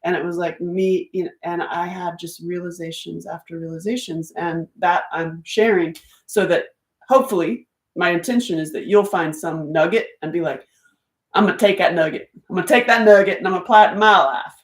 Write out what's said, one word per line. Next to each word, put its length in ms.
And 120
it 80
was 140
like 240
me, 520
you 120
know, 60
and 200
I 240
had 320
just 260
realizations 800
after 340
realizations, 760
and 300
that 340
I'm 320
sharing 520
so 180
that 200
hopefully 600
my 140
intention 500
is 140
that 120
you'll 200
find 300
some 360
nugget 380
and 100
be 100
like, 240
I'm 120
gonna 120
take 220
that 140
nugget. 360
I'm 60
gonna 120
take 200
that 180
nugget 320
and 100
I'm 60
gonna 100
apply 240
it 60
to 60
my 240
life. 300